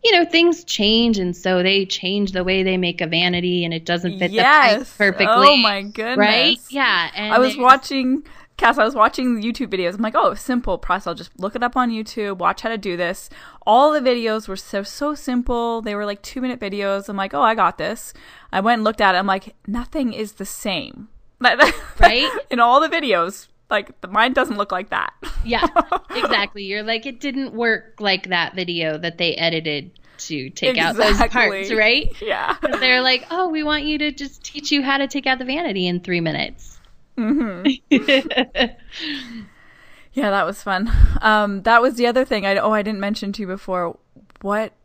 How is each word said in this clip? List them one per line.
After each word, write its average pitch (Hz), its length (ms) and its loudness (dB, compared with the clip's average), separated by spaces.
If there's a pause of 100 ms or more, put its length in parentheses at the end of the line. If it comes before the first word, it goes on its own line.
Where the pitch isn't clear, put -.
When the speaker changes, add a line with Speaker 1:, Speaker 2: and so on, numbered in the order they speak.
Speaker 1:
you 453 100 4
know, 349 120 6
things 339 380 2
change. 220 560 2
And 180 180 -2
so 185 240 0
they 196 240 2
change 196 460 -4
the 180 120 -2
way 190 200 0
they 185 140 0
make 175 240 -2
a 165 60 -4
vanity 175 560 0
and 165 100 -4
it 165 120 -6
doesn't 175 320 -2
fit 185 140 -2
Speaker 2:
Yes. 247 400 6
Speaker 1:
the 226 140 0
pipe - 20 -18 (100)
perfectly. 208 500 4
Speaker 2:
Oh 285 100 8
my 202 260 0
goodness. 220 340 -6
Speaker 1:
Right? 233 400 4 (120)
Yeah. 226 440 0
And 208 180 -6
Speaker 2:
I 233 60 4
was 254 160 4
Speaker 1:
there's 277 80 -6
Speaker 2:
watching, 262 640 4 (340)
Cass, - 220 4
I 220 60 6
was 220 100 -2
watching 233 480 2
YouTube 233 240 -4
videos. 185 280 -2
I'm 202 60 -6
like, 226 140 -2
"Oh, 311 200 2
simple 240 440 -4
process. - 280 -4
I'll 170 80 -6
just - 240 -16
look 190 160 -6
it 233 80 -4
up 247 140 -4
on 247 140 0
YouTube, 208 460 -6
watch 175 240 -2
how 226 80 -4
to 226 80 -4
do 196 200 -6
this." 175 300 -4 (380)
All 262 260 6
the 302 80 2
videos 226 480 -2
were 190 80 -8
so, - 280 -8
so 285 320 -6
simple. 240 680 -2
They 214 140 -6
were, 208 100 -4
like, 208 180 -8
two-minute 247 360 -8
videos. 196 500 -4
I'm 202 80 -8
like, 196 160 -4
"Oh, 285 80 0
I 226 140 2
got 180 240 0
this." - 340 -8 (380)
I 185 80 0
went 226 200 2
and 220 40 -2
looked 220 180 0
at 190 140 6
it. - 40 2
I'm 196 80 -2
like, 196 280 -4 (120)
"Nothing 240 460 -4
is 214 200 -8
the 190 120 -12
same." - 640 -8 (320)
<laughs> - 0 - (600)
Speaker 1:
Right? 277 300 6 (220)
Speaker 2:
In 247 80 -2
all 240 220 6
the 320 80 0
videos, 208 580 -2 (240)
like, 208 300 -6
the, 190 60 -12
mine 220 260 2
doesn't 254 240 0
look 196 140 -4
like 185 180 -6
that. - 280 -4
<laughs> - 60 -20 (200)
Speaker 1:
Yeah, 233 220 0 (460)
exactly. 208 540 -2
You're 202 180 -6
like, 226 240 -4
"It 254 120 -14
didn't 269 360 -6
work 226 440 -2
like 190 300 0
that 170 240 -2
video 170 460 -4
that 170 180 -6
they 170 160 0
edited 160 560 -4 (300)
to 135 320 -8
take - 260 -2
out 165 200 0
those 214 120 4 (100)
Speaker 2:
Exactly. 226 100 4 (200)
Speaker 1:
parts," 196 240 -4
right? 214 480 2
Speaker 2:
Yeah. - 400 -4
Speaker 1:
'Cause 254 180 -2
they're 254 220 2
like, 254 300 0
"Oh, 359 180 -2
we 311 140 -4
want 294 220 -2
you 302 120 -2
to 294 140 -2
just 277 320 -14
teach 294 280 -8
you 285 120 0
how 269 160 0
to 277 80 -2
take 277 180 -6
out 262 140 0
the 254 60 -8
vanity 247 420 -4
in 175 140 -2
three 175 200 -2
minutes." - 560 -6 (400)
Speaker 2:
Mm-hmm. 233 500 -2 (220)
Speaker 1:
<laughs> 262 760 0 (1500)
Speaker 2:
Yeah, 214 160 -2
that 196 160 0
was 185 160 -8
fun. 202 300 -2 (300)
Um, 208 420 2
that 233 180 6
was 247 140 2
the 240 100 0
other 247 200 2
thing. 208 200 -2
I, 196 120 2
oh, 214 160 2
I 208 80 0
didn't 208 180 -4
mention 202 340 -4
to 220 100 -8
you 190 40 -8
before. 180 500 -6 (440)
What? 208 320 -2 (100)